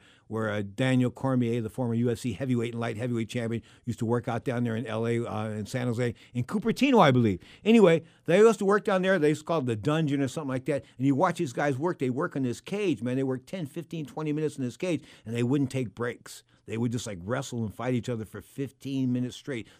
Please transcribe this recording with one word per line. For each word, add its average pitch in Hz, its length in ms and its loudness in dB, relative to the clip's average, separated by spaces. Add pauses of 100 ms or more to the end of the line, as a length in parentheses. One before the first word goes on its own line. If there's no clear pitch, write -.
(260)
where, 110 240 -4
uh, 104 120 -4
Daniel 127 480 0
Cormier, 123 500 -2
the 110 80 -6
former 117 240 -4
U 117 180 0
F 113 100 -4
C 123 120 -4
heavyweight 120 400 -2
and 117 80 -6
light 117 160 -4
heavyweight 117 320 -4
champion, 113 340 -4 (220)
used 117 140 -6
to 117 80 -2
work 117 200 0
out 120 180 -4
down 120 200 -2
there 117 100 -2
in 117 120 -4
L 113 200 -2
A, 117 160 0
uh, 107 280 -6
in 107 160 -6
San 123 200 -4
Jose, 120 280 -2 (180)
in 123 120 -2
Cupertino, 226 540 2
I 160 120 10
believe. 113 300 4 (220)
Anyway, 185 420 8 (200)
they 170 140 4
used 220 220 8
to 208 40 0
work 202 200 4
down 190 180 2
there. 190 160 4
They 151 100 4
used 156 140 0
to - 20 -18
call 170 140 0
it 135 80 -2
the 120 100 0
dungeon 143 460 0
or 135 60 -2
something 143 200 -8
like 131 160 -4
that. 139 180 -2 (140)
And 127 100 0
you 139 80 4
watch 170 220 2
these 151 160 -4
guys 147 240 0
work. 170 220 -2
They 131 100 -2
work 147 260 -2
in 139 80 -2
this 120 200 -4
cage, 190 400 -2
man. 123 140 -2
They 135 80 -2
work 131 200 -4
ten, 147 220 -8
fifteen, 160 400 -10
twenty 156 260 -6
minutes 151 240 -4
in 135 80 -6
this 120 140 -8
cage, 175 240 -2 (240)
and 113 100 -6
they 120 60 0
wouldn't 131 280 0
take 131 240 -6
breaks. - 480 -10 (240)
They 101 100 -8
would 117 160 0
just, 120 140 -6
like, 107 180 -8
wrestle 123 400 -4
and 101 100 -8
fight 127 200 -4
each 120 160 -2
other 110 160 -6
for - 160 -14
fifteen 135 680 -6
minutes 123 260 -2
straight. 120 300 -8 (140)